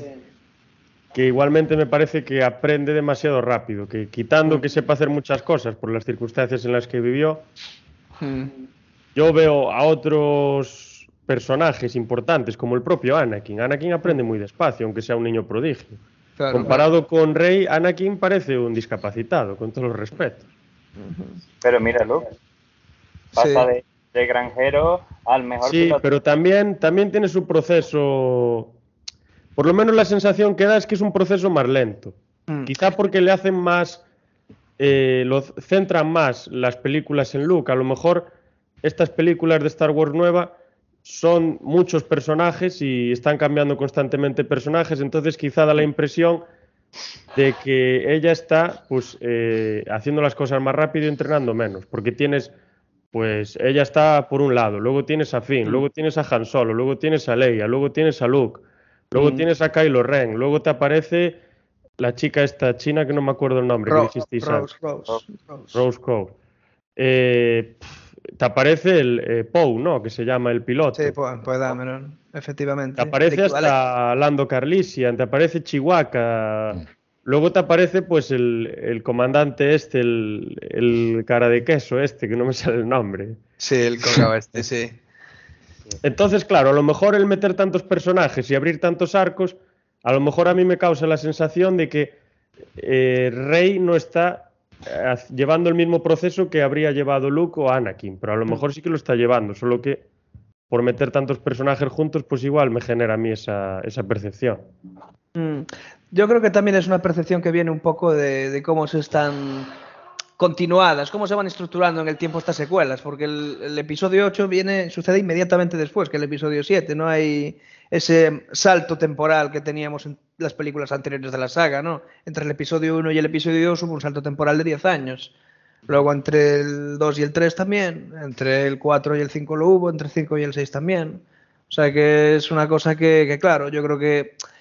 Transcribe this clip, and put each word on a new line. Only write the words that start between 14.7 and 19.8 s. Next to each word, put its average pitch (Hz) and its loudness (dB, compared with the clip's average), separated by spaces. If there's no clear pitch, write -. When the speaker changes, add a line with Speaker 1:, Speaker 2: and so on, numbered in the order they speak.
Speaker 1:
aunque 110 -6
sea 117 -4
un 117 -2
niño 113 -2
prodigio. 113 -6
Speaker 2:
Claro, 135 -2
Speaker 1:
Comparado 151 4
Speaker 2:
claro. 160 4
Speaker 1:
con 156 2
Rey, 180 4
Anakin 180 0
parece 185 0
un 117 -2
discapacitado, 110 -4
con 113 -10
todos 127 -6